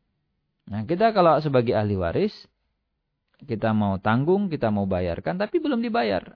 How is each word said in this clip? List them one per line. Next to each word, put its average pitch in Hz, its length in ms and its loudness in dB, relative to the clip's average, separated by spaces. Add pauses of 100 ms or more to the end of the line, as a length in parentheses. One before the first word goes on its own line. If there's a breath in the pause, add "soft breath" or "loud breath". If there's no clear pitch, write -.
(640)
Nah, 104 240 -6
kita 214 240 2
kalau 170 240 6
sebagai 127 400 2
ahli 104 160 0
waris, 95 400 -2 (1120)
kita 110 320 -2
mau 98 240 0
tanggung, 165 480 0
kita 120 240 -2
mau 101 160 -2
bayarkan, 92 480 -4
tapi 214 240 -4
belum 262 240 -2
dibayar. 226 500 -4